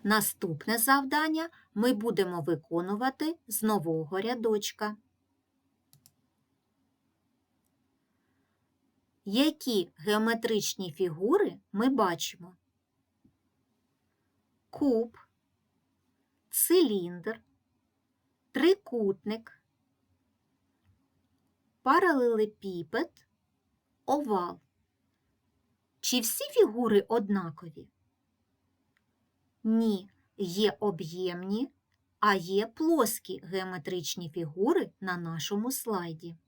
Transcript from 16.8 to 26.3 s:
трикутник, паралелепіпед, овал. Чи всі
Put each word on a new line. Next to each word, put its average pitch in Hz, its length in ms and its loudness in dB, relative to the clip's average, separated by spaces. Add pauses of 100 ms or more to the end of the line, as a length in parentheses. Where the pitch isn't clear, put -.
трикутник, 226 1120 0 (2250)
паралелепіпед, 240 1500 2 (760)
овал. 214 540 0 (1400)
Чи 254 200 0
всі 233 240 -4